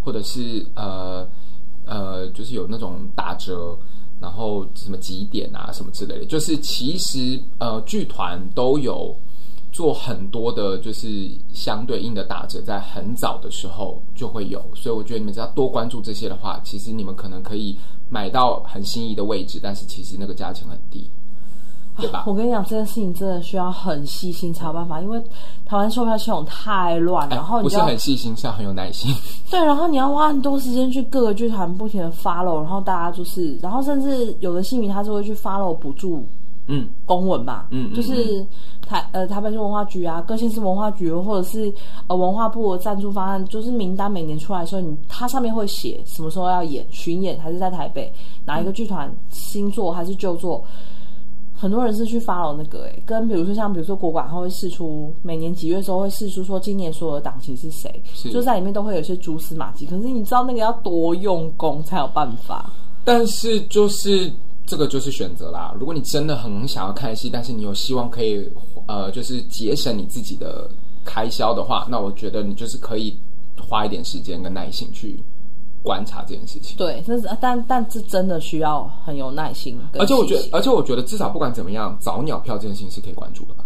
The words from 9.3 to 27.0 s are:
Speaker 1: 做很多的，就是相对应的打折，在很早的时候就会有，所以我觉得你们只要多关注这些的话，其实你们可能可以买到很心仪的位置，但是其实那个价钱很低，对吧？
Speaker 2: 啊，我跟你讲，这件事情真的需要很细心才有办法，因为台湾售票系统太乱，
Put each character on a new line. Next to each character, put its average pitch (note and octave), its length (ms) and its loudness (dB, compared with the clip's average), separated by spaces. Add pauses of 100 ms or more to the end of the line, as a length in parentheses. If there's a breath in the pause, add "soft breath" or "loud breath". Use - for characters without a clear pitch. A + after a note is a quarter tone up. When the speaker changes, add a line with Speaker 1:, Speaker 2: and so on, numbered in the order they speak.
Speaker 1:
做 D#3+ 240 2
很 G2+ 360 0
多 A#2 220 0
的， G2+ 260 0
就 G#2+ 140 0
是 G#2 380 0 (220)
相 A2+ 340 0
对 A2+ 140 0
应 A2+ 120 0
的 G2 120 0
打 G2 220 0
折， - 160 0
在 G#2 180 0
很 G2+ 340 0
早 A#2+ 240 0
的 G#2 120 0
时 - 180 0
候 F#2 340 0 (120)
就 A#2+ 120 0
会 G2+ 220 0
有， F#2+ 120 0 (140)
所 - 180 0
以 - 20 0
我 G#2+ 80 0
觉 G#2+ 120 0
得 G#2+ 60 0
你 G#2+ 40 0
们 G#2 80 0
只 G#2 60 0
要 A2+ 140 0
多 C3 160 2
关 A#2+ 200 0
注 A#2+ 120 0
这 G#2+ 120 0
些 G#2 160 0
的 F#2+ 80 0
话， G2+ 280 0
其 G2+ 140 0
实 G#2 140 0
你 A2 120 0
们 F#2+ 100 0
可 F#2+ 140 0
能 F#2 140 0
可 G#2 120 0
以 G2+ 240 0 (300 loud breath)
买 G#2 200 0
到 B2 360 2
很 G2+ 200 0
心 A2+ 240 0
仪 G#2+ 60 0
的 G2+ 100 0
位 G2+ 200 0
置， - 180 0
但 G2+ 120 0
是 G2+ 120 0
其 F#2 160 0
实 F#2+ 160 0
那 G2 80 0
个 F#2+ 80 0
价 F#2 180 -2
钱 - 160 0
很 - 80 0 (140)
低， - 180 0 (880 loud breath)
对 G#3+ 140 0
吧？ G#3 100 0
Speaker 2:
啊， - 60 -2
我 G3+ 80 0
跟 A3 120 0
你 B3 40 0
讲， G#3+ 140 0
这 A3 120 0
件 A3 80 0
事 G#3 100 0
情 F#3+ 200 0
真 F#3+ 140 0
的 F3 120 0
需 F3+ 160 0
要 F3+ 160 0
很 E3+ 320 0
细 F3+ 260 0
心 F3 220 0
才 E3+ 140 0
有 D#3 60 0
办 E3+ 140 0
法， D#3+ 140 0
因 F#3+ 80 0
为 A#3 140 0 (420 loud breath)
台 G#3 140 0
湾 G#3+ 120 2
售 A#3+ 140 0
票 A3 140 0
系 A3+ 120 0
统 D#3+ 140 0
太 F3+ 540 0
乱， E3 300 2